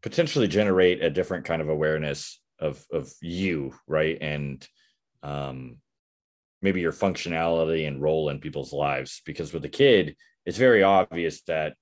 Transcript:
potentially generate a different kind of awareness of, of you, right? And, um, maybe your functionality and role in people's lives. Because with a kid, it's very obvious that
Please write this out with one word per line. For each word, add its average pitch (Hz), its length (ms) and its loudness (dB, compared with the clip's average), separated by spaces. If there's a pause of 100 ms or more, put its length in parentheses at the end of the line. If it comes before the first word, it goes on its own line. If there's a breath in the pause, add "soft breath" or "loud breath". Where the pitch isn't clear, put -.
potentially 143 440 0
generate 92 560 4
a 80 80 2
different 87 360 -4
kind 82 140 -2
of 76 80 -4
awareness 76 720 -2 (200)
of, 73 320 -6
of 71 180 -6 (100)
you, 85 540 -4 (140)
right? 78 320 0
And, 73 440 -6 (580)
um, 67 560 -10 (840)
maybe 95 180 2
your 82 120 0
functionality 82 960 -2
and 69 120 -8
role 76 280 0
in 71 100 -6
people's 69 340 -10
lives. 71 540 -4
Because 85 260 -10
with 143 120 -8
a 143 40 -8
kid, 110 460 4 (300 soft breath)
it's 90 140 -8
very 117 260 6
obvious 87 640 2
that 78 340 -4